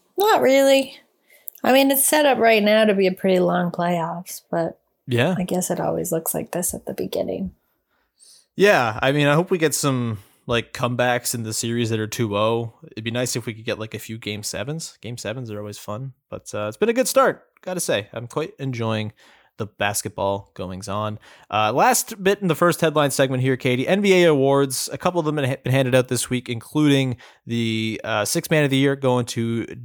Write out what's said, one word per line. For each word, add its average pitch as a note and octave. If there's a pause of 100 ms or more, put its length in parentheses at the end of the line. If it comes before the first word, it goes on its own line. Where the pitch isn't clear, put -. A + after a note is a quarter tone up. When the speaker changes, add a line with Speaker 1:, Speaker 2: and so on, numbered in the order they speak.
(180)
Speaker 1:
Not G4
really. C4+ (680)
I B3
mean, C4+
it's C4+
set D4+
up B3+
right A3+
now G#3+
to G#3+
be G3
a F#3
pretty F#3
long F3
playoffs, E3+
but E3+ (260)
Speaker 2:
Yeah. C3
Speaker 1:
I F#3
guess F3+
it E3+
always E3
looks D#3+
like -
this -
at -
the -
beginning. - (1040)
Speaker 2:
Yeah, C3+
I C3+
mean, D3
I D3
hope F3
we F#3
get D#3
some, B2 (280)
like, A#2
comebacks B2
in A#2
the A2
series A#2
that A2
are G#2+
two G#2+
oh. A2+ (180)
It'd A2+
be A2+
nice B2
if A#2
we A#2
could A2
get, G#2+
like, G#2+
a G#2+
few A2
game G#2+
sevens. C3+
Game A#2+
sevens A2+
are G#2
always G#2
fun, B2 (160)
but, -
uh, G#2
it's A2
been A3
a A#3
good B3+
start, B3 (180)
gotta F3+
say. G#2
I'm A#2
quite D#3
enjoying A2+ (440)
the A2
basketball G2+
goings F#2
on. G#2+ (320)
Uh, G#2+
last A3
bit G3+
in F#3+
the D#3+
first F3
headline D3+
segment C3
here, C3
Katie. B2
N F#3+
B G3 (100)
A -
awards, C#3
a C#3
couple F3+
of D3+
them D3+
have C3+
been B2+
handed C3
out B2+
this B2
week, B2
including C3+ (300)
the, A2+
uh, G#2+
Sixth -
Man D3+
of C3+
the C3+
Year C#3
going B2+
to A#2 (200)